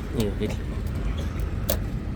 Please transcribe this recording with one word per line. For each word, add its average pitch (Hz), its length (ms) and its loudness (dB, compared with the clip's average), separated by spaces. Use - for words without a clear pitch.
ఇగో 101 100 2
ఇట్లా - 220 0